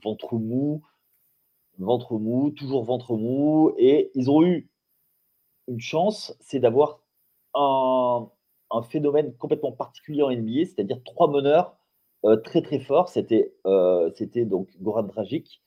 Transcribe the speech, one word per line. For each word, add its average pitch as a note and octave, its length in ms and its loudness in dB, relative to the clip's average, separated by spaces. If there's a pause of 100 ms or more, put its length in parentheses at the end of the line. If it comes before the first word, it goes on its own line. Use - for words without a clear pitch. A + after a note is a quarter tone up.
ventre A2 340 -8
mou, C3+ 460 -4 (960)
ventre A#2+ 360 -4
mou, B2 360 -2
toujours C#3 320 -6
ventre A#2+ 320 -6
mou. C#3+ 640 2
Et C3 380 4
ils C3 160 -2
ont D3+ 120 6
eu F3 280 0 (1000)
une A#2+ 120 -8
chance, F3+ 600 -4
c'est - 200 -6
d'avoir C3 400 2 (540)
un, B2+ 720 0 (420)
un A2+ 120 -4
phénomène C#3+ 540 0
complètement D3 360 -4
particulier - 500 -6
en C#3 80 2
N A#2+ 140 -4
B A2 40 -6
A, C3+ 160 0
c'est-à-dire A#2+ 400 -6
trois E3+ 260 0
meneurs, C#3+ 460 2 (480)
euh, A2 120 6
très, D#3+ 260 -2
très D3 180 -4
forts. D#3+ 280 0
C'était, G#2+ 460 0 (120)
euh, F2+ 480 4
c'était A#2 320 -4
donc F#2+ 220 -2 (120)
Goran G#2+ 240 -2
Dragic, G#2+ 640 -8